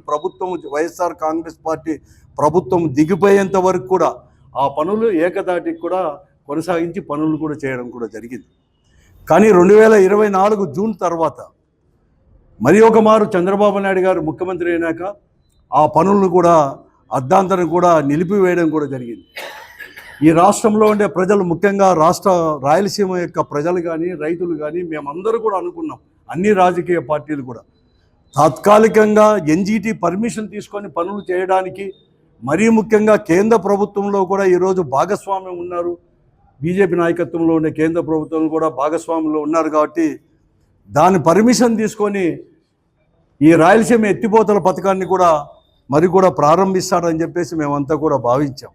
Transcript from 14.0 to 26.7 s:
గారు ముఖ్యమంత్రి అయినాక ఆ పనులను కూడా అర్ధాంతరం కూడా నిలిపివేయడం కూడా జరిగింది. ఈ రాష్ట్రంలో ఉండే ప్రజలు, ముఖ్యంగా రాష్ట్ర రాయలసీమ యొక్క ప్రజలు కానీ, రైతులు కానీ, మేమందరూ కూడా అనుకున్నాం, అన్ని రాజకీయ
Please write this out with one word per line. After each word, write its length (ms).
గారు 200
ముఖ్యమంత్రి 500
అయినాక 320
ఆ 160
పనులను 420
కూడా 280
అర్ధాంతరం 580
కూడా 320
నిలిపివేయడం 720
కూడా 160
జరిగింది. 400
ఈ 100
రాష్ట్రంలో 600
ఉండే 140
ప్రజలు, 360
ముఖ్యంగా 500
రాష్ట్ర 380
రాయలసీమ 540
యొక్క 240
ప్రజలు 400
కానీ, 280
రైతులు 360
కానీ, 240
మేమందరూ 560
కూడా 180
అనుకున్నాం, 420
అన్ని 240
రాజకీయ 460